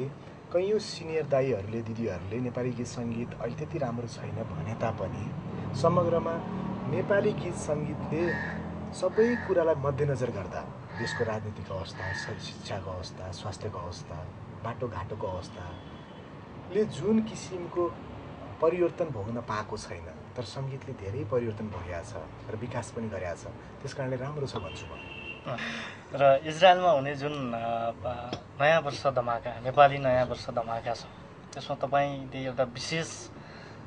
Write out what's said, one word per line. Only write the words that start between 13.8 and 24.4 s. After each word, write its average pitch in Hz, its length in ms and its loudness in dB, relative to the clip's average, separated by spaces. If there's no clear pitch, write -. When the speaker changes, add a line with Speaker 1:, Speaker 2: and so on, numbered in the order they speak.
Speaker 1:
बाटोघाटोको 110 640 -4
अवस्थाले - 1600 -4
जुन 214 380 2
किसिमको 175 640 -2
परिवर्तन 170 440 4
भोग्न 117 360 -4
पाएको 104 360 -4
छैन, 85 300 -10
तर 156 60 -4
सङ्गीतले 135 500 -6
धेरै 110 300 -4
परिवर्तन 110 440 0
भोगेको 87 360 -6
छ 82 200 -8
र 107 60 -4
विकास 120 360 -4
पनि 113 180 -4
गरेको 87 260 -4
छ। - 100 -14
त्यस 135 120 -8
कारणले 131 220 -2
राम्रो 135 320 -4